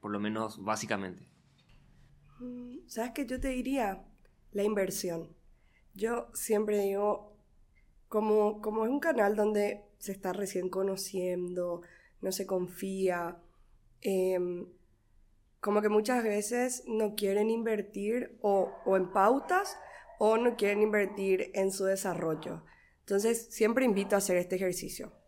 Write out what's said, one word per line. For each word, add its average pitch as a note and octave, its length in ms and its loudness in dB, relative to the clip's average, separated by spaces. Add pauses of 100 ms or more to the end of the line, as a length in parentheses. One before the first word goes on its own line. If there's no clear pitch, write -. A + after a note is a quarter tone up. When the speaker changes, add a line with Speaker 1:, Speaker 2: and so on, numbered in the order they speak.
Speaker 1:
por G#2 120 -8
lo G2+ 80 -2
menos G#2+ 440 -4
básicamente? G#2 640 -4 (1080)
Speaker 2:
Mm, B3 480 -14
¿sabes A#3 240 -6
qué? B3+ 160 -4
Yo B3+ 140 -6
te C4+ 80 -2
diría B3+ 560 -2 (480)
la G3+ 100 -2
inversión. F#3+ 760 -2 (560)
Yo A#3 400 -4
siempre G#3+ 460 0
digo, G3+ 580 0 (720)
como, G#3+ 540 2
como A3 240 0
es A#3+ 40 2
un C#4+ 100 0
canal G#3+ 360 4
donde G#3 480 2 (140)
se G3 140 -8
está F#3+ 200 -6
recién F#3 380 -4
conociendo, F3+ 1120 -2 (400)
no F#3+ 100 -2
se F#3+ 140 -4
confía, F3+ 920 -2 (640)
em, F#3 640 0 (960)
como G#3 220 2
que G#3 80 4
muchas A3+ 340 2
veces A3+ 600 0
no G#3+ 280 0
quieren G#3 360 2
invertir A3 920 -2
o, G3 300 2 (160)
o F#3+ 100 4
en F#3 160 0
pautas C#4 640 4 (420)
o A3 200 4
no A#3+ 180 2
quieren G#3 260 2
invertir G3+ 720 2
en G3 160 2
su F#3+ 140 -4
desarrollo. E3+ 800 -2 (380)
Entonces, A3+ 540 0
siempre A#3 300 4
invito G3+ 300 2
a G3 40 4
hacer F#3+ 180 2
este F3+ 200 0
ejercicio. F#3+ 560 -4 (160)